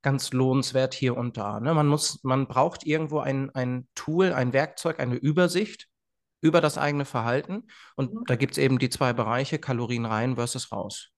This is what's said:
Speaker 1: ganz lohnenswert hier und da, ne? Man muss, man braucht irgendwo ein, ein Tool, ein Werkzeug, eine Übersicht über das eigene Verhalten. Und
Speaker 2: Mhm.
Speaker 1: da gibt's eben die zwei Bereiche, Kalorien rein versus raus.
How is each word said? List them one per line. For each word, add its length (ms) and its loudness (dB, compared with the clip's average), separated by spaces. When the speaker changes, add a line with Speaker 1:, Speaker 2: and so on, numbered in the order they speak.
Speaker 1:
ganz 300 0
lohnenswert 600 2
hier 220 0
und 200 -4
da, 240 -4
ne? 140 0
Man 120 4
muss, 380 0
man 220 2
braucht 380 0
irgendwo 360 -2
ein, 340 -2
ein 400 -4
Tool, 380 2
ein 200 2
Werkzeug, 480 0
eine 160 0
Übersicht 720 0
über 180 6
das 180 0
eigene 280 0
Verhalten. 580 -2
Und 160 -4
Speaker 2:
Mhm. 140 -10
Speaker 1:
da 100 2
gibt's 220 -2
eben 200 4
die 120 0
zwei 240 0
Bereiche, 440 -2
Kalorien 460 -4
rein 320 -2
versus 360 -6
raus. 460 -10